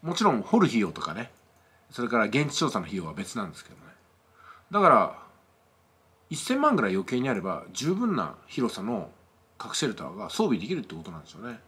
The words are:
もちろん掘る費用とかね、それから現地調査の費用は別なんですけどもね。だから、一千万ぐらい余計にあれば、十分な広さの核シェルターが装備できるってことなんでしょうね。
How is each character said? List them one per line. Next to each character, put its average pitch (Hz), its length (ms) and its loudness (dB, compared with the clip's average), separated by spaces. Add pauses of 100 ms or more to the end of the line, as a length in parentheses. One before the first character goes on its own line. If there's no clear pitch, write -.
も 170 140 -4
ち - 80 0
ろ 202 80 6
ん 113 100 2
掘 220 180 4
る 185 80 8
費 117 120 4
用 92 120 0
と - 100 -10
か 76 120 -6
ね、 117 180 -8 (600)
そ - 100 -8
れ 120 60 -2
か 117 100 2
ら 110 80 6
現 139 260 0
地 - 60 -4
調 156 120 2
査 110 100 -2
の 87 60 -6
費 101 120 -6
用 87 80 -6
は 78 80 -8
別 - 240 -8
な 104 80 -4
ん 82 60 -12
で - 60 -18
す - 60 -20
け - 60 -20
ど - 80 -20
も - 80 -20
ね。 - 60 -20 (800)
だ 202 100 2
か 185 80 8
ら、 107 280 6 (1120)
一 156 100 -8
千 269 220 0
万 294 140 6
ぐ 147 60 4
ら 104 80 2
い 92 40 0
余 95 140 0
計 123 120 0
に 135 100 0
あ 127 40 2
れ 98 80 -2
ば、 85 300 -4
十 139 220 -2
分 214 220 0
な 87 200 -4 (120)
広 - 260 -2
さ 95 100 -10
の 104 280 -6 (460)
核 - 180 -10
シ - 100 -2
ェ 131 40 0
ル 104 60 -6
タ 85 100 -12
ー 76 100 -10
が 104 140 -10
装 - 160 0
備 123 140 2
で 95 80 -8
き 180 80 -4
る 160 40 -4
っ 113 40 -10
て 80 120 -12
こ 80 80 -12
と 92 80 -14
な 82 60 -12
ん 76 40 -14
で - 60 -20
し - 80 -20
ょ 82 40 -18
う 110 80 -12
ね。 120 200 -12